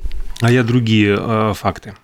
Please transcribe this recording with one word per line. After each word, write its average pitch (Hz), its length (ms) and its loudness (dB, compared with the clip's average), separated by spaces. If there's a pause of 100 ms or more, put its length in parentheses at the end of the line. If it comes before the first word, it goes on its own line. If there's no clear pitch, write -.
(400)
а 117 100 2
я 123 120 4
другие, 110 580 2
э, 110 340 -2
факты. 101 380 -6 (120)